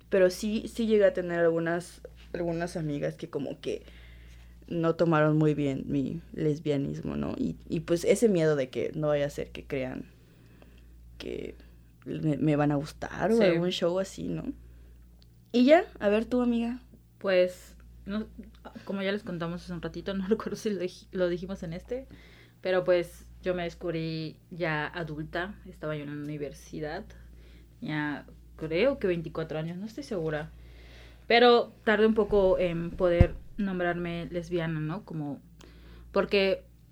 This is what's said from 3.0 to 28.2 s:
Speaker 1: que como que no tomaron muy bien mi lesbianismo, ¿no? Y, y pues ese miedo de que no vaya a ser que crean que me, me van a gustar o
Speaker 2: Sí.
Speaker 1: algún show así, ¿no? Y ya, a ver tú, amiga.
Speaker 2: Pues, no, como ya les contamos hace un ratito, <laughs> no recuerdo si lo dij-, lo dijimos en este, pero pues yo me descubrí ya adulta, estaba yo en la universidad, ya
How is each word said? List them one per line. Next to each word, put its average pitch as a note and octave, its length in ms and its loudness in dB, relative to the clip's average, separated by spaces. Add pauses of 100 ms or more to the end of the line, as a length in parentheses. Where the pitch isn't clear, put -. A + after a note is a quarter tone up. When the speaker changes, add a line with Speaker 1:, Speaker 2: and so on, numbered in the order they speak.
Speaker 1:
que D#3+ 140 -12
como - 300 -6
que - 220 -6 (840)
no E3 280 0
tomaron D#3 420 4
muy D3+ 180 4
bien C#3 320 -2
mi C#3+ 340 -2 (120)
lesbianismo, D3+ 840 -2
¿no? - 220 -4
Y, - 180 -4 (140)
y E3+ 100 -2
pues E3+ 240 -2
ese G#3 260 6
miedo D#3+ 260 4
de C3 140 -2
que - 240 -4
no D3+ 140 -2
vaya D3 180 2
a C#3+ 60 -2
ser - 200 -8
que - 140 -12
crean B2+ 400 -6 (1120)
que - 380 -10 (500)
me, D3+ 320 -2
me D3+ 180 2
van D3 160 2
a D3 40 0
gustar - 560 -4
o A3+ 60 4
Speaker 2:
Sí. A3 60 6
Speaker 1:
algún F3 280 4
show F3+ 280 0
así, F3+ 280 -8
¿no? D#3+ 160 -6 (1080)
Y B3 140 6
ya, D#4 200 8 (140)
a G#3 100 2
ver G#3+ 160 2
tú, B3 160 0
amiga. A#3+ 380 0 (380)
Speaker 2:
Pues, F3+ 580 0 (300)
no, G3+ 220 -6 (580)
como G3 160 -6
ya F#3+ 100 0
les G#3 120 -4
contamos E3+ 400 -6
hace F3+ 100 -10
un E3 80 -8
ratito, E3 320 -6
<laughs> G3 40 -4
no F#3+ 100 -4
recuerdo G#3 280 -2
si A3 140 -4
lo F#3+ 120 -4
dij-, - 300 -8
lo F3+ 180 0
dijimos F3+ 340 -6
en E3+ 100 -8
este, B3 340 -10 (540)
pero F#3 220 2
pues F3 420 2 (160)
yo F#3 140 -2
me F3 80 -4
descubrí D#3+ 760 -6 (140)
ya D#3+ 360 -2
adulta, E3+ 680 -8 (120)
estaba D#3 280 -8
yo D3 80 -8
en C#3+ 140 -10
la D3 60 -8
universidad, D3+ 800 -10 (760)
ya D3+ 440 -4 (320)